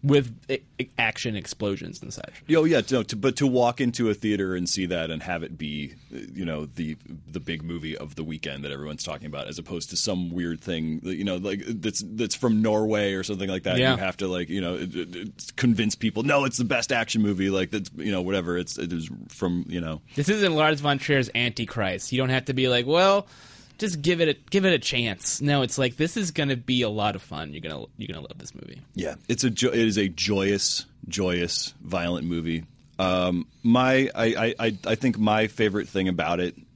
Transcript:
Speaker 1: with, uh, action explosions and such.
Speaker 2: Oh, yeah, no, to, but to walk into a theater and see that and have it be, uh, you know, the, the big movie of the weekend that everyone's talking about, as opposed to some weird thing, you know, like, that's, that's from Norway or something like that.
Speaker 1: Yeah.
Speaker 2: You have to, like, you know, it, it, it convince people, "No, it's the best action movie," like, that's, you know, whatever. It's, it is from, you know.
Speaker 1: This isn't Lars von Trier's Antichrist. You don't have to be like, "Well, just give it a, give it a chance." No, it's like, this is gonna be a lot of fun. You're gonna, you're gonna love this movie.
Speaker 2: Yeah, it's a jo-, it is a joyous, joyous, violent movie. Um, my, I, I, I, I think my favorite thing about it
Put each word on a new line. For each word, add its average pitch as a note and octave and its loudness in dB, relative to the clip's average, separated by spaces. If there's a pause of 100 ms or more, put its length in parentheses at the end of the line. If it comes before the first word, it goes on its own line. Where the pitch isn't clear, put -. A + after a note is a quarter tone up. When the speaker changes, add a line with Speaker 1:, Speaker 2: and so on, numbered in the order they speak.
Speaker 1:
with, C#3 4 (140)
uh, C3 0 (420)
action A2+ 0
explosions - -4
and - -12
such. - -14 (120)
Speaker 2:
Oh, D#3+ 6
yeah, D#3 6
no, B2+ 4
to, A#2 -4
but B2+ 2
to C#3+ 4
walk B2 4
into A#2+ 2
a G#2 2
theater G2 0
and F2+ 0
see F#2+ 0
that E2+ -2
and D#2+ -6
have E2+ -4
it E2 -10
be, D2 -6 (200)
uh, B1 -10 (160)
you F#2 -6
know, D2+ -4
the, D#2 -8 (280)
the E2 -8
big D2+ -6
movie D#2+ -8
of D2 -12
the E2 -8
weekend C#2+ -8
that C#2+ -6
everyone's D2 -8
talking D2+ -8
about, D2 -8
as D2+ -10
opposed E2 -10
to F2+ -8
some F2+ -2
weird E2+ -4
thing, D#2+ -2
you F#2 -4
know, F#2 -2
like, G2 -4
that's, G#2+ -4
that's G#2+ -4
from A2+ 4
Norway G#2+ 2
or F#2+ -2
something G2 -4
like F#2+ -2
that. F#2+ 2
Speaker 1:
Yeah. C3 4
Speaker 2:
You A#2+ 2
have F#2 -2
to, G2 -2
like, F2 -2
you G2 0
know, F2 -2
it, F2+ -6
it, F2 -6
it - -12
convince A2+ 2
people, A2+ -2
"No, C#3+ 4
it's C3 -2
the B2+ 0
best A#2 0
action A2+ 2
movie," G2 2
like, F#2+ 2
that's, G2+ -4
you E2+ -4
know, F#2+ 0
whatever. F2+ 0
It's, - -6
it E2+ -4
is E2 -4 (200)
from, F2 -2
you F2 -4
know. D#2+ -6 (140)
Speaker 1:
This C#3+ 0
isn't G3+ 4
Lars D3+ 4
von C#3+ 2
Trier's C3+ 2
Antichrist. A2+ -2
You B2+ 0
don't C3 2
have C3 0
to C#3 -4
be B2+ 2
like, B2 2
"Well, F#3+ 4 (500)
just F3+ -4
give E3+ 2
it E3 4
a, C#3+ 2 (160)
give F#3+ 4
it F#3 6
a D3 4
chance." A#2 -2
No, C#3+ 4
it's - -2
like, C3 0
this D#3+ -2
is F#3+ -2
gonna C#3 0
be B2 0
a A2+ 2
lot G#2 0
of F2+ -10
fun. D2+ -10
You're D2+ -12
gonna, D#2 -8 (120)
you're - -10
gonna D#2 -10
love - -16
this - -16
movie. - -16 (140)
Speaker 2:
Yeah, - -4 (120)
it's A#2+ 0
a B2 4
jo-, A#2+ 2
it A#2 2
is A2 4
a G2 4
joyous, G2 0 (220)
joyous, F2 -2
violent F2 -2
movie. E2 -2 (360)
Um, F2+ 2 (160)
my, B2+ 6
I, A2+ 0
I, A2+ 2 (120)
I, G#2 0
I G#2+ 4
think A#2+ 0
my G#2+ 4
favorite G#2 0
thing F#2+ 0
about E2+ 0
it F2+ -2 (220)